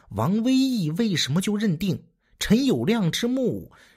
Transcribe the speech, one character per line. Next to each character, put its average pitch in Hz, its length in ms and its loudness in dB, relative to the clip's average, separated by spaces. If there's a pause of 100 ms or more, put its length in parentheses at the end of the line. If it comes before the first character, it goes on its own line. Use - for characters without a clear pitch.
(160)
王 165 260 0
维 262 140 2
义 254 360 0
为 190 240 -2
什 - 160 -2
么 170 100 0
就 208 140 -2
认 202 220 0
定 - 260 -4 (360)
陈 254 260 2
友 214 120 4
谅 170 340 2
之 - 160 -2
墓 240 440 -2 (260)